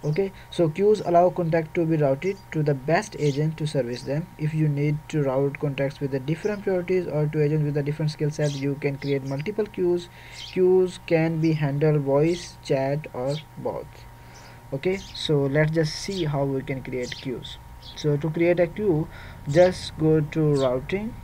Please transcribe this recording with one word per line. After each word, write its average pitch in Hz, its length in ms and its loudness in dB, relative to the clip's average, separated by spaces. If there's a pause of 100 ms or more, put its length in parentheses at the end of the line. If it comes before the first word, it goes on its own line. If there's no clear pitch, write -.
Okay, 190 280 0 (180)
so 170 180 2
queues 196 360 4
allow 175 260 6
contact 170 460 -2
to 170 100 2
be 165 100 2
routed 147 400 0 (140)
to 156 140 0
the 147 100 2
best 147 460 0
agent 151 380 0
to 151 100 -4
service 123 340 -2
them. 143 240 -4 (100)
If 156 160 -2
you 156 140 2
need 147 320 0 (120)
to 156 120 0
route 135 380 0
contacts 139 400 -2
with 139 100 -4
the 135 80 -2
different 165 460 -4
priorities 185 420 0
or 151 200 0
to 151 140 0
agents 151 240 2
with 147 120 -2
a 147 80 0
different 151 260 -2
skill 151 200 -2
set, 151 220 -2
you 139 220 -2
can 139 240 -4
create 139 240 -2
multiple 147 420 -4
queues. 175 440 -2 (300)
Queues 185 680 4
can 160 340 2
be 160 120 4
handled 151 480 2
voice, 147 640 0
chat, 143 480 0
or 131 240 -4 (220)
both. 107 280 -6 (880)
Okay, 185 240 -2
so 156 460 0
let's 151 280 2
just 160 240 0
see 190 300 -4
how 143 220 0
we 135 160 -2
can 135 200 -6
create 123 360 -6
queues. - 400 -8 (360)
So 147 220 0
to 151 120 -2
create 170 300 2
a 175 80 4
queue, 165 400 0 (420)
just 180 500 4
go 156 220 4
to 151 340 2
routing 139 680 -2